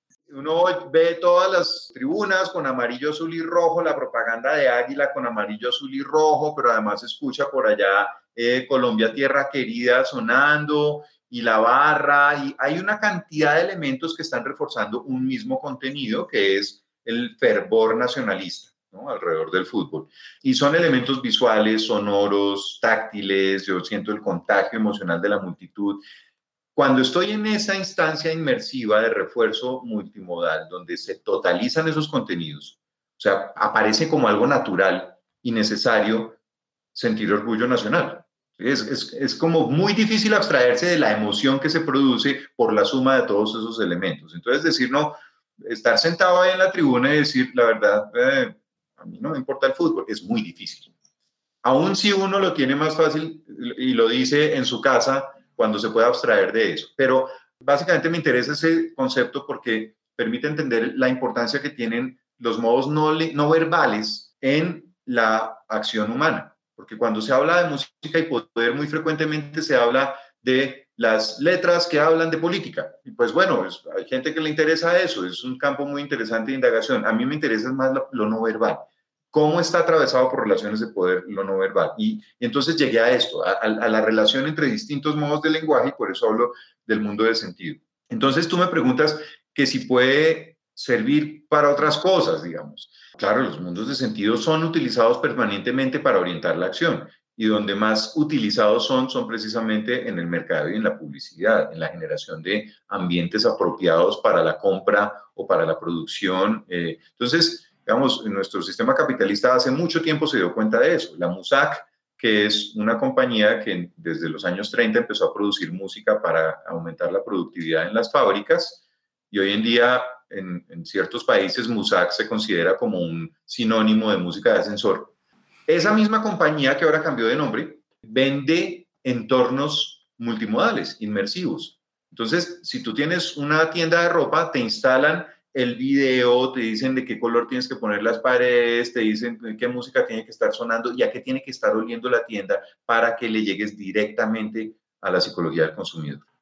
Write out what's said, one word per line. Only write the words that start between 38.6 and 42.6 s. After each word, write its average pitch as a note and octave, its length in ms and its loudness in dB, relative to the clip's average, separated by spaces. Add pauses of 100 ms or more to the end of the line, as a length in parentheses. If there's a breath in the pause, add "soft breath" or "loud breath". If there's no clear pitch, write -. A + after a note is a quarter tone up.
es, - 320 -8
es C3+ 220 -4
como E3 340 2
muy F#3+ 240 2
difícil A3 400 2
abstraerse B2 540 2
de E3+ 120 2
la A2+ 120 4
emoción G#2+ 480 0
que D3+ 100 -2
se D#3+ 120 0
produce C3+ 600 2 (140)
por A2+ 180 2